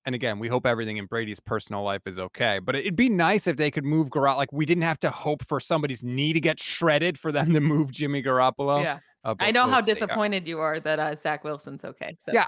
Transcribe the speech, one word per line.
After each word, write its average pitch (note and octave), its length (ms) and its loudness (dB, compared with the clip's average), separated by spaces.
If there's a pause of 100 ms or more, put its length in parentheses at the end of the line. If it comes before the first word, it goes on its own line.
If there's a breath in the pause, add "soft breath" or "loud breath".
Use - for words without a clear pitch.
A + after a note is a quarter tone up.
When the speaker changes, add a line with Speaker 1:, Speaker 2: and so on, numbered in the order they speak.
Speaker 1:
and C3 80 -4
again, A2+ 240 -2
we A#2 100 -6
hope B2+ 180 0
everything A2+ 300 -2
in G2 100 -8
Brady's A2 340 -6
personal G#2 420 -6
life G2+ 240 -4
is F#2 120 -8
okay, G2 400 -2
but A2 180 -2
it'd D#3 200 -4
be B3+ 120 4
nice F#3 380 2
if D#3+ 100 0
they D3 140 0
could D3 140 -4
move D3 260 2
Gar-, C#3 260 2
like, C#3 160 -2
we D3 140 0
didn't E3+ 160 2
have E3 180 0
to D3+ 100 0
hope - 360 -4
for C#3+ 140 -2
somebody's D3 420 -2
knee C3 300 -2
to D#3+ 80 0
get D#3 200 2
shredded D#3+ 580 0
for D#3+ 140 -4
them C#3+ 220 2
to D3+ 60 6
move D3 320 4
Jimmy C#3+ 300 -2
Garoppolo. C3+ 600 2
Speaker 2:
Yeah. D3 160 -2 (260 soft breath)
Speaker 1:
Uh, A2+ 140 -2
Speaker 2:
I F#3+ 80 0
Speaker 1:
but A3 80 2
Speaker 2:
know B3 100 4
Speaker 1:
we'll B3+ 100 2
Speaker 2:
how B3 60 6
Speaker 1:
see. G#3+ 120 4
Uh, - 20 2
Speaker 2:
disappointed G3+ 540 -2
you E3 100 -6
are D#3 220 -2
that, D#3 180 0
uh, D3+ 160 -2
Zach D3+ 300 -4
Wilson's C#3+ 400 -10
okay, - 340 -12
so. - 140 -10
Speaker 1:
Yeah, A3+ 160 4